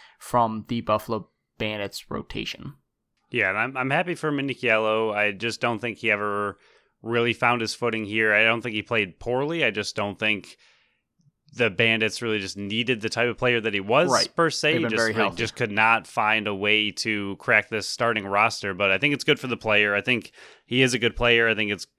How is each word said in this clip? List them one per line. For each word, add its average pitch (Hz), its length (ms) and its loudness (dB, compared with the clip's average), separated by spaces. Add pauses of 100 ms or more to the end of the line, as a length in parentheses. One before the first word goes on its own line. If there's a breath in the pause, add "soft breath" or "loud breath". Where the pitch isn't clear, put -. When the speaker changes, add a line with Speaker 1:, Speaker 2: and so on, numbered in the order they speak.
(200 loud breath)
Speaker 1:
from 110 480 0
the 117 140 -4
Buffalo 107 480 -2 (300)
Bandits 107 500 -6
rotation. - 640 -8 (560)
Speaker 2:
Yeah, 107 200 2
and 98 80 -2
I'm, 127 200 -2
I'm 131 140 -2
happy 170 240 -2
for 156 160 -4
Minichiello. 110 840 0
I 104 160 2
just 104 300 -6
don't 117 180 0
think 113 200 -8
he 113 120 0
ever 104 460 -2 (460 soft breath)
really 117 300 0
found 120 280 2
his 110 140 -4
footing 113 300 -4
here. 107 280 2
I 107 100 6
don't 113 180 2
think 117 120 -6
he 107 80 -4
played 104 380 -2
poorly. 147 440 -2
I 120 60 2
just 104 260 -4
don't 101 220 -4
think 107 400 -2 (1000 soft breath)
the 117 140 2
Bandits 110 540 0
really 110 160 0
just 95 180 -8
needed 107 440 -2
the 110 80 -2
type 120 200 0
of 107 80 -6
player 123 240 2
that 107 120 -2
he 101 60 0
was, 127 320 2
Speaker 1:
Right. - 240 2
Speaker 2:
per 165 140 2
se. 151 240 0
Speaker 1:
They've 170 80 0
been 135 80 -2
Speaker 2:
Just, 110 100 0
Speaker 1:
very 113 140 2
Speaker 2:
like, 110 80 0
Speaker 1:
healthy. 92 160 -2
Speaker 2:
just 113 180 -4
could 117 160 -4
not 110 360 2
find 107 400 0
a 104 80 -2
way 104 340 2
to 101 480 -4
crack 107 320 2
this 107 180 -4
starting 113 380 -2
roster. 101 480 0
But 98 160 0
I 95 80 2
think 143 160 2
it's 139 100 -4
good 143 160 2
for 135 80 -8
the 120 80 -2
player. 104 380 2
I 101 80 0
think 120 300 -2 (340 loud breath)
he 123 160 2
is 131 140 4
a 117 40 0
good 113 160 0
player. 117 320 4
I 113 60 2
think 104 180 -2
it's 98 140 -6 (140)